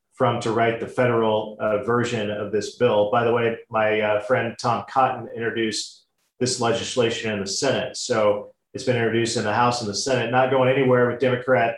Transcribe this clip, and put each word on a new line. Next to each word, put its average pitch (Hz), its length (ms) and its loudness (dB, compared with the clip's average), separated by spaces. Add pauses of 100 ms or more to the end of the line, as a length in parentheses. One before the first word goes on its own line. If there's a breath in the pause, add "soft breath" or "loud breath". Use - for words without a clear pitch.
(140)
from 120 260 0
to 117 120 -2
write 117 280 0
the 107 60 -6
federal, 110 760 0
uh, 107 240 0
version 113 460 0
of 104 220 -6
this 101 240 -4
bill. 107 360 4
By 120 120 2
the 113 80 4
way, 117 260 0 (120)
my, 107 300 2
uh, 107 200 0
friend 113 400 -2
Tom 117 280 -2
Cotton 120 460 0
introduced 110 720 -4 (340)
this 123 200 -2
legislation 117 720 0
in 101 80 -4
the 95 60 -4
Senate. 131 500 -2
So 104 560 0 (200)
it's - 120 -10
been 123 120 2
introduced 113 400 0
in 110 80 -2
the 104 100 -2
House 123 260 2
and 110 80 -4
the 98 60 -6
Senate, 120 360 -2
not 127 200 2
going 131 180 4
anywhere 127 400 4
with 113 120 -4
Democrat 123 580 2